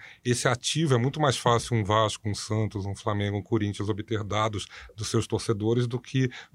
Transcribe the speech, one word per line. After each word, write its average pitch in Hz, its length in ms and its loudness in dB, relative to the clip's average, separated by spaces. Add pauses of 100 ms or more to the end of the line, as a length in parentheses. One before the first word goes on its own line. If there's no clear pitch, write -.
(240)
esse 120 240 0
ativo 135 460 2
é 123 40 6
muito 135 220 0
mais 151 160 4
fácil 120 400 2
um 110 80 2
Vasco, 107 460 2
um 101 40 -2
Santos, 101 520 -2
um 98 100 -6
Flamengo, 101 400 -2
um 101 80 -2
Corinthians 104 460 -2
obter 104 340 -4
dados 104 420 -2 (300)
dos 110 140 -8
seus 110 180 0
torcedores 113 600 0
do 120 120 -4
que 131 300 0 (240)